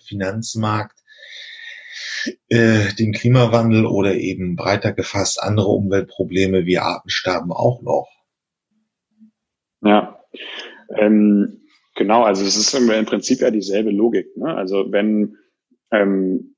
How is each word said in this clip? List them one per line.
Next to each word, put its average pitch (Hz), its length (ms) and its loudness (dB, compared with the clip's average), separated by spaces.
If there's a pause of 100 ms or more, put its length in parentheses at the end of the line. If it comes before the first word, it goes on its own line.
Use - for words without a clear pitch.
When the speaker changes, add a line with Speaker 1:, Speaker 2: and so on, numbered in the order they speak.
Speaker 1:
Finanzmarkt, 107 960 -6 (1500)
äh, 113 480 4
den 110 160 0
Klimawandel 113 720 4
oder 98 300 0
eben 90 400 -4
breiter 98 380 -2
gefasst - 480 -4
andere 104 260 0
Umweltprobleme 95 1000 0
wie 90 140 2
Artensterben 87 720 -4
auch 123 320 -2
noch? 73 260 -4 (1700)
Speaker 2:
Ja, 104 380 2 (800)
ähm, 104 640 4 (340)
genau, 113 280 4
also 101 220 2
es 98 120 -2
ist - 160 -2
im 110 320 2
Prinzip 110 340 -2
ja 127 120 2
dieselbe 104 380 -2
Logik, 104 460 -2
ne? 139 180 -6
Also 95 380 -4
wenn, 104 460 0 (540)
ähm, 98 680 0